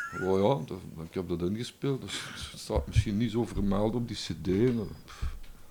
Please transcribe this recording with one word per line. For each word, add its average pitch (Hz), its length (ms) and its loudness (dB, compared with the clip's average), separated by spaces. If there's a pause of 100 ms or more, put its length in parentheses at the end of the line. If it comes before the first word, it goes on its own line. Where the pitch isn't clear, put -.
(220)
Oh 95 200 4
ja, 139 240 4
dat, 92 120 -8 (280)
ik - 80 -12
heb 92 140 -4
dat 85 140 -2
ingespeeld, 120 580 -2
dus - 220 -8 (280)
het - 100 -12
staat - 260 0
misschien - 300 4
niet 113 140 4
zo 113 140 2
vermeld 101 500 2
op 120 140 0
die 104 80 -6
C - 120 -6 (140)
D. 104 340 4
Dat, 82 280 -4
pff. - 200 -8 (460)